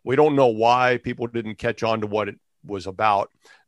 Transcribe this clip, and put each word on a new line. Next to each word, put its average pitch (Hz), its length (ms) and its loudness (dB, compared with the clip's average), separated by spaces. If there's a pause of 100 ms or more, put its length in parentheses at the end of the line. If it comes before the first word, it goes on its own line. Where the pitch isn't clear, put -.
We 123 120 -2
don't 151 200 4
know 135 120 6
why 120 560 2
people 120 240 -6
didn't 113 280 -8
catch 117 280 -6
on 113 180 0
to 107 60 -4
what 104 220 -4
it 98 100 -14 (240)
was 98 240 -10
about, 101 440 0 (360)